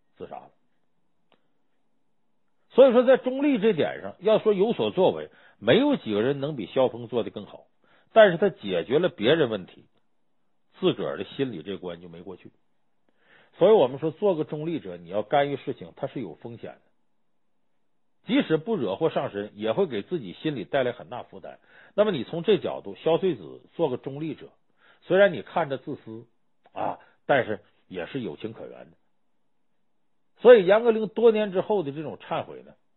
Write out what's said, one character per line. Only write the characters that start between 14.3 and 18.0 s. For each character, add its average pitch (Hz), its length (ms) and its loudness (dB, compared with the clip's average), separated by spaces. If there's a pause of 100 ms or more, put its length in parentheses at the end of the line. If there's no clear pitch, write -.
个 156 80 -4
中 156 220 -8
立 165 120 -4
者， 92 180 -10
你 85 120 -20
要 101 140 -4
干 143 280 0
预 139 60 -4
事 - 180 -10
情， 85 220 -16
它 139 100 -8
是 135 140 -12
有 90 140 -10
风 117 240 -18
险 - 140 -16
的， - 80 -20 (1500)